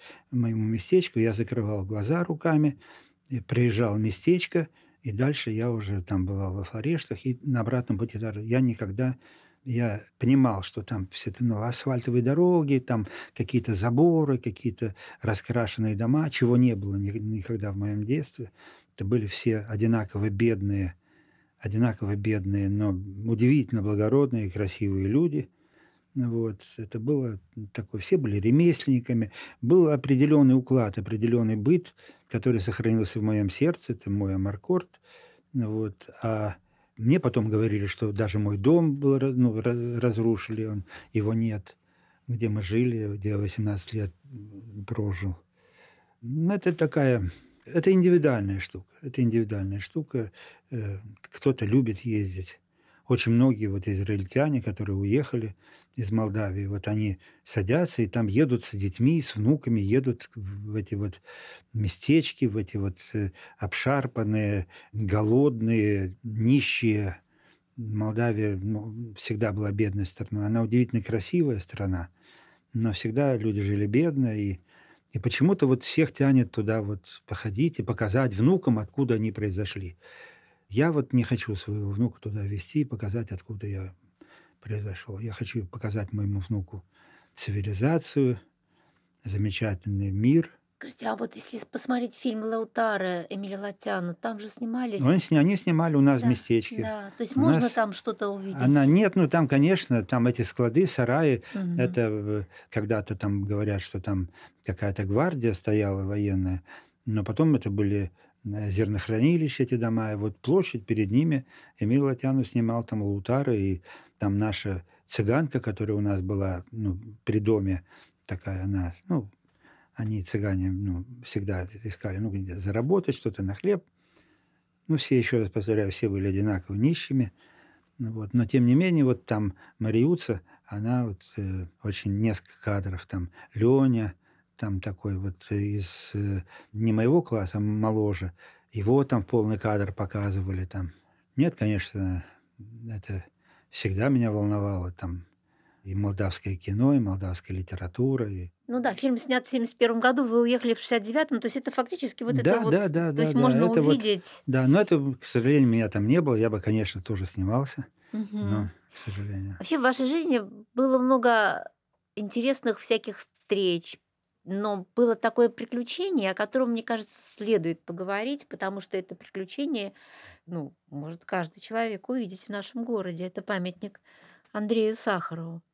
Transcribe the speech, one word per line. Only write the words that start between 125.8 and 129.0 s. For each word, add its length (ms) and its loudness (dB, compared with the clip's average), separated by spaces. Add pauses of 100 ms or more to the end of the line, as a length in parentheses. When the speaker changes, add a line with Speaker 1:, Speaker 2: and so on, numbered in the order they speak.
Speaker 1:
все 180 -2
были 180 -2
одинаково 480 -2
нищими. 560 0 (680)
Ну 140 -6
вот. 220 -6
Но, 120 4
тем 200 2
не 100 6
менее, 300 4